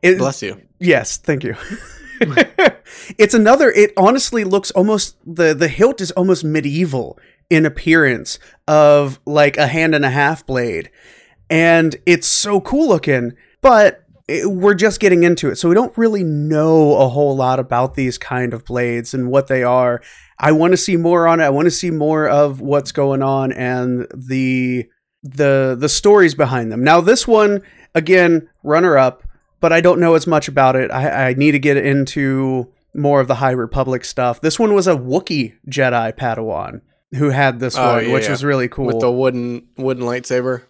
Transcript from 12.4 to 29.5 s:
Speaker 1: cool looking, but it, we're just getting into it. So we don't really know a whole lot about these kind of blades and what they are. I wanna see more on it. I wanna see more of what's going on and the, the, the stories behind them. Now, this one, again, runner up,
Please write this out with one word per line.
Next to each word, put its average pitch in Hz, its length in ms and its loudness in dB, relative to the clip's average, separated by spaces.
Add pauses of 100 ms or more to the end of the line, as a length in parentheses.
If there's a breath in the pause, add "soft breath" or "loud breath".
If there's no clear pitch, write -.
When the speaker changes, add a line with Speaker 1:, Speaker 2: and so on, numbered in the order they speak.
Speaker 1:
cool 285 280 -2
looking, 131 440 -2 (280 soft breath)
but 233 420 4 (240)
it, 160 220 -4
we're 196 260 2
just 196 240 0
getting 180 240 4
into 170 260 2
it. 98 60 -4
So 170 140 -2
we 175 60 4
don't 233 220 0
really 220 260 0
know 156 720 2
a 135 120 4
whole 139 260 0
lot 131 240 0
about 127 360 -2
these 127 220 -4
kind 123 360 -6
of 117 120 -14
blades 120 480 -6
and 127 180 -4
what 135 160 2
they 131 160 -2
are. 123 380 0 (360 soft breath)
I 147 140 0
wanna 170 260 2
see 180 200 -2
more 170 300 2
on 165 120 2
it. 160 60 2
I 139 40 2
wanna 151 220 2
see 180 200 -6
more 156 360 -2
of 143 340 0
what's 139 300 -4
going 139 320 -2
on 135 300 -2
and 123 600 -4
the, 127 760 -4 (360)
the, 135 560 0
the 143 100 0
stories 190 460 4
behind 123 360 -2
them. 120 120 -4
Now, 160 180 6
this 220 260 2
one, 208 360 2 (320 soft breath)
again, 165 540 2 (140)
runner 156 340 2
up, 131 260 0 (380)